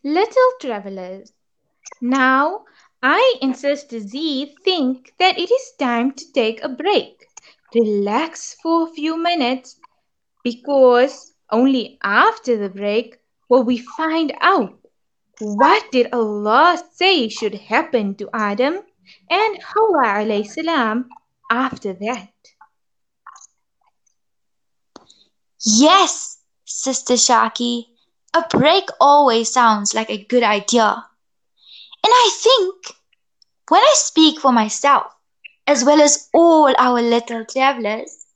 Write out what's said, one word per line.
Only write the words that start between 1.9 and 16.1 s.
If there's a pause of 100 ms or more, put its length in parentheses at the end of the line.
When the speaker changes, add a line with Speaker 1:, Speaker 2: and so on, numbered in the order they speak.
Speaker 1:
now (380)
I
and
Sister
Z (100)
think
that
it
is
time
to
take
a
break. (540)
Relax
for
a
few
minutes, (640)
because (160)
only
after
the
break (300)
will
we
find
out (600)
what
did